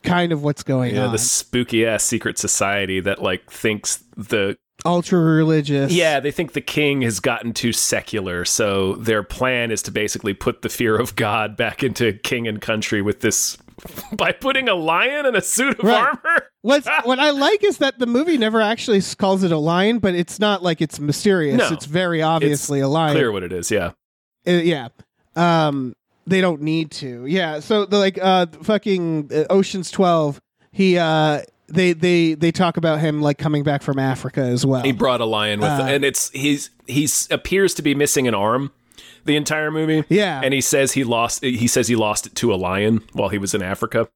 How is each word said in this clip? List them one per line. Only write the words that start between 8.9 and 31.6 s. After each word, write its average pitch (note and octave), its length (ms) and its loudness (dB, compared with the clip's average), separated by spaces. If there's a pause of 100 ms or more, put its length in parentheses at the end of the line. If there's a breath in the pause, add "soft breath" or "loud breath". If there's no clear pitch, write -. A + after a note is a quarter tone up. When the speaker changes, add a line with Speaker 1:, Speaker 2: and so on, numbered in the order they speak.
Speaker 2:
their A2 300 -2
plan B2 480 -2
is G#2+ 120 -4
to G#2 80 -10
basically G#2 440 -4
put - 260 -4
the A2+ 80 -4
fear A2 260 0
of A#2+ 200 -2
God G#2+ 420 -2
back A#2 260 -4
into A2+ 300 0
king A#2 340 -4
and G#2+ 140 -6
country A2 400 -2
with G#2 200 -2
this, - 360 -2 (280)
<laughs> - 280 -12
by F#3+ 180 -2
putting C4 380 -2
a F#3+ 60 2
lion G3+ 500 0
in B3+ 100 2
a F#3 60 2
suit C4 380 0
of F#3+ 60 -2
Speaker 1:
Right. A3+ 240 4
Speaker 2:
armor. D#4 340 0 (100)
<laughs> - 80 -20
Speaker 1:
What's, C#4 260 2 (180)
what B3+ 140 2
I D4 120 4
like D4+ 320 2
is G4+ 160 2
that C4+ 180 0
the B3 80 0
movie C#4 320 2
never A3 240 2
actually G#3+ 380 2
s-, - 160 -4
calls F#3+ 280 2
it E3+ 80 2
a D#3+ 60 2
lion, F3+ 420 2
but F#3 160 0
it's F3 240 -4
not G3+ 240 0
like E3 180 0
it's - 180 -4
mysterious. D3+ 580 2
Speaker 2:
No. F#3+ 140 2
Speaker 1:
It's - 140 -6
very E3+ 340 -2
Speaker 2:
It's D#3+ 80 0
Speaker 1:
obviously D3+ 540 0
a C3+ 80 0
lion. D#3 260 2
Speaker 2:
clear C3 160 2
what F#2+ 120 -4
it F2 100 -8
is, F2 180 -4
yeah. F2+ 200 0 (560)
Speaker 1:
Uh, F3 40 2
yeah. E3 380 0 (460)
Um, D#3 600 2 (320)
they F#3 140 2
don't E3+ 200 0
need D#3 300 -2
to. B2 340 -12
Yeah, D#3 360 -2
so G#3 240 0
the, G3 120 0
like, G3 240 2
uh, F#3 260 4 (160)
fucking, E3+ 680 -2
uh, D3+ 160 2
Ocean's F#3+ 420 0
Twelve, E3 500 2 (300)
he, F#3 260 4
uh, D#3 440 2 (280)